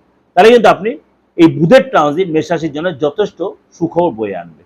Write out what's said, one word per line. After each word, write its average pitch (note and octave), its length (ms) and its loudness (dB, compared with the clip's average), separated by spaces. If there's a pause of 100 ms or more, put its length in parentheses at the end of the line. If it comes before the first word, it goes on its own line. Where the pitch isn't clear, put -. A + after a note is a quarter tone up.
(340)
তাহলে G#3+ 180 6
কিন্তু A3+ 180 4
আপনি E3+ 200 -2 (460)
এই E3 120 6
বুধের D#3 420 2
ট্রানজিট E3 400 -2
মেষ D#3 220 -4
রাশির D#3+ 200 -6
জন্য D3+ 280 -8
যথেষ্ট D3 440 -4 (280)
সুখবর E3+ 400 -4
বয়ে G#2+ 240 -8
আনবে। E2 300 -18